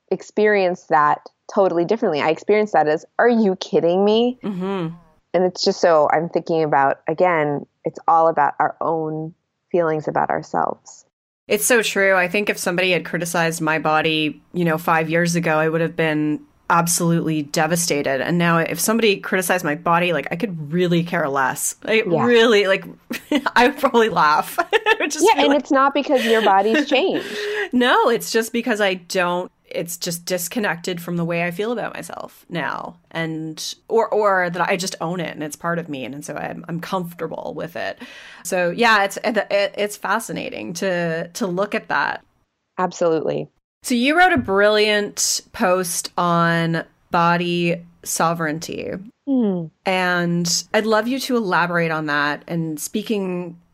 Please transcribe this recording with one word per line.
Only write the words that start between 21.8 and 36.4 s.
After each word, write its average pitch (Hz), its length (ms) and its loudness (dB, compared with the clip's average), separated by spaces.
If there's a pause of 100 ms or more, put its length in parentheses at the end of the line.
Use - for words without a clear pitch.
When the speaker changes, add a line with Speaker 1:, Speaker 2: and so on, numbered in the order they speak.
Speaker 2:
I 220 240 2
Speaker 1:
Yeah. 165 180 2
Speaker 2:
really, 226 420 6
like, 190 180 2 (340)
<laughs> - 380 -2
I 247 100 6
would 277 100 -2
probably 233 320 2
laugh. 160 480 2
<laughs> 339 160 -2
I 440 280 4
would 311 100 -2
just 311 160 0
Speaker 1:
Yeah, 453 80 6
Speaker 2:
be 285 60 -2
Speaker 1:
and 285 80 4
Speaker 2:
like 285 100 4
Speaker 1:
it's 277 120 -4
not 277 220 4
because 269 320 2
your 226 180 4
body's 214 460 4
Speaker 2:
<laughs> - 0 -
Speaker 1:
changed. 277 380 0 (460)
Speaker 2:
No, 269 360 4
it's 233 220 -2
just 226 220 -2
because 233 280 -2
I 196 140 2
don't, 180 560 -2 (180)
it's 170 280 -8
just 170 280 -8
disconnected 180 760 -4
from 175 160 -6
the 170 80 -2
way 170 180 -2
I 175 80 -4
feel 208 200 -4
about 220 240 -6
myself - 540 -14
now. - 480 -6 (140)
And, 160 640 -8 (140)
or, 226 180 2
or 196 420 2
that 175 200 -2
I 190 80 0
just 180 240 -6
own 175 180 -4
it 160 160 -6
and 147 80 -8
it's 151 120 -10
part 170 240 -4
of 175 100 -10
me. 131 160 -8
And, 127 100 -10
and 147 100 -14
so 151 100 -10
I'm, - 340 -10